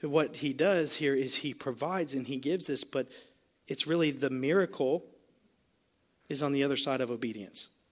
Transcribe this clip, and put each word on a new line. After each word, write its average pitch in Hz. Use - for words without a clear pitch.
what 151
he 143
does 160
here 139
is 131
he 143
provides 143
and 127
he 139
gives 156
this, 135
but -
it's -
really 160
the 135
miracle 143
is 143
on 143
the 139
other 139
side 131
of 120
obedience. 113